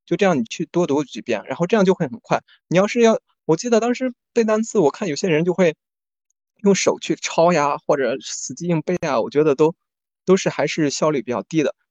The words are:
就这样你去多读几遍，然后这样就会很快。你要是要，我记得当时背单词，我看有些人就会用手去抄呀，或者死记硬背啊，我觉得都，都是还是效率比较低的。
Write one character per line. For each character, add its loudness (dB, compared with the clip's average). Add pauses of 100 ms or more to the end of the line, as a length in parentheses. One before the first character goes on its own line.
就 -4
这 2
样 2
你 -2
去 -8
多 -2
读 0
几 -12
遍， -4
然 -8
后 -2
这 2
样 4
就 4
会 -2
很 -12
快。 -2 (280)
你 0
要 4
是 -2
要， 4 (240)
我 2
记 -10
得 2
当 -2
时 -6 (180)
背 0
单 0
词， -2
我 4
看 -4
有 -4
些 -4
人 2
就 0
会 2 (880)
用 4
手 0
去 -4
抄 2
呀， 0
或 0
者 -2
死 -12
记 -10
硬 0
背 -2
啊， -2
我 -2
觉 2
得 2
都， 2 (480)
都 4
是 -6
还 -2
是 -2
效 -2
率 -2
比 -10
较 -4
低 -2
的。 -4 (160)